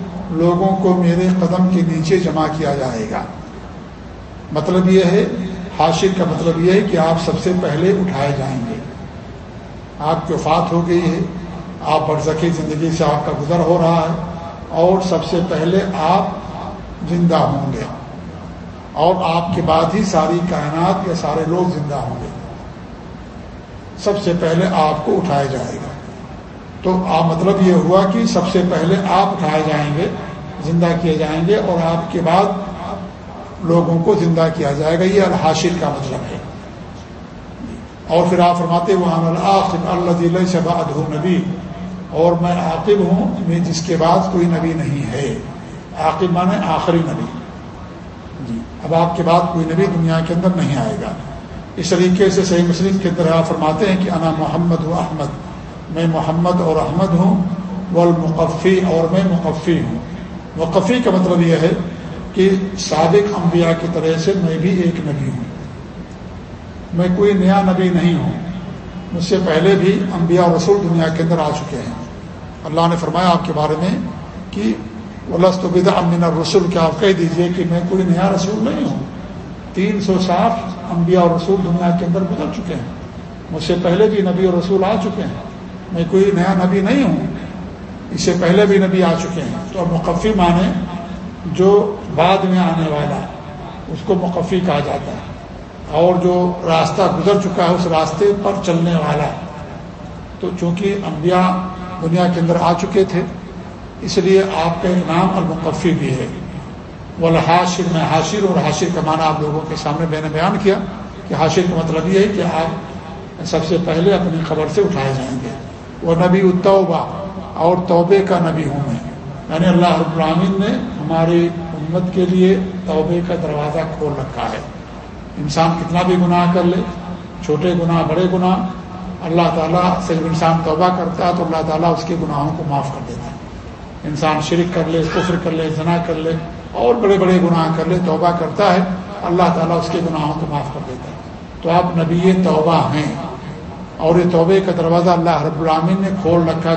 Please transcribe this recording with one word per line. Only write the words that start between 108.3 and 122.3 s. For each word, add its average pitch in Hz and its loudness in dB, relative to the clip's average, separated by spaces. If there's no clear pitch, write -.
اور 175 2
حاشر - 0
کا 160 -2
معنی 156 2
آپ 156 0
لوگوں 151 -2
کے 160 -6
سامنے 156 -2
میں 156 -2
نے 156 -4
بیان 175 0
کیا 196 4
کہ - -6
حاشر 165 2
کا 170 0
مطلب 160 0
یہ 190 4
ہے 196 6
کہ 202 0
آپ 160 0
سب 165 0
سے 170 2
پہلے 175 4
اپنی 165 0
قبر 156 -2
سے 202 6
اٹھائے 135 0
جائیں 127 -6
گے۔ 123 -6
وہ 165 2
نبی 180 4
التوبہ، 180 2
اور 170 2
توبے 190 4
کا 190 2
نبی 160 0
ہوں 139 -2
میں، - -4
یعنی 165 0
اللہ 175 6
رب 160 0
العالمین 175 2
نے 226 0
ہماری 165 2
امت 165 -2
کے 185 2
لیے 185 4